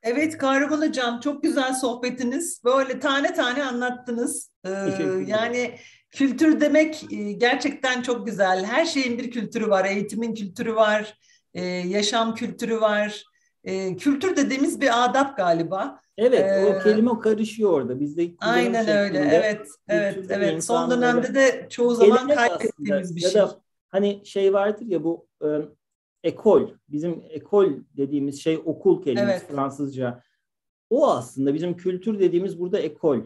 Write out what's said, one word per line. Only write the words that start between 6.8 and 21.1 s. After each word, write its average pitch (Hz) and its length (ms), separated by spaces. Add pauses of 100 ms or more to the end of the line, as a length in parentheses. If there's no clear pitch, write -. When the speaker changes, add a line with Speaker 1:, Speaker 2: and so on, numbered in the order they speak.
Speaker 1:
e, 208 180
gerçekten 254 720
çok 240 260
güzel. 190 380
Her 262 200
şeyin 254 320
bir - 140
kültürü 220 380
var. 190 160
Eğitimin 208 480
kültürü 220 420
var. 214 420 (360)
E, 175 120
yaşam 202 680
kültürü 226 460
var. 208 420 (400)
E, 190 340
kültür 294 380
dediğimiz 269 460
bir 247 240
adap 269 320
galiba. 180 640 (160)
Speaker 2:
Evet, 226 240 (260)
o - 80
Speaker 1:
Ee, - 80
Speaker 2:
kelime 220 360
karışıyor 214 520
orada. 131 280
Bizde 160 360
kullanım 226 200
Speaker 1:
Aynen 226 320
öyle. 202 300
Speaker 2:
şeklinde - 180
Speaker 1:
Evet, 214 320 (200)
evet, 202 280
Speaker 2:
kültürde 190 180
Speaker 1:
evet. 196 160
Son 156 60
Speaker 2:
insanlara 240 460
Speaker 1:
dönemde 247 340